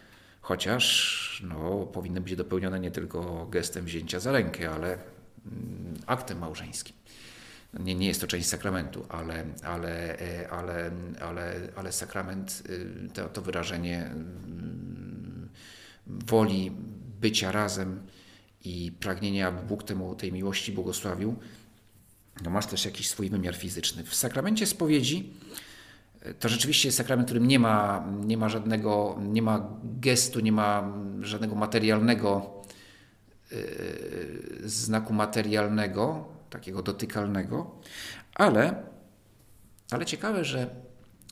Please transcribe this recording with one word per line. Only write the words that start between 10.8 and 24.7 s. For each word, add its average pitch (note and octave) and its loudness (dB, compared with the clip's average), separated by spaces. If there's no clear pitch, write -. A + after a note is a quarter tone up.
ale, F2 -6
ale F#2+ -8
sakrament, F#2+ -6
y, F#2 -8
to, F#2+ -6
to - -8
wyrażenie, F2 -2
mm, F2+ -10
woli G2 2
bycia G#2+ 4
razem G2 0
i F2 -4
pragnienia, G2 0
aby F2+ -4
Bóg G#2 -2
temu, F#2 -4
tej F#2 -4
miłości F#2+ -2
błogosławił, F#2+ -2
no, E2 -4
masz G#2 0
też - -2
jakiś - -4
swój G2 -2
wymiar F2 0
fizyczny. F2+ -4
W - -6
sakramencie F#3+ 2
spowiedzi, D3+ 4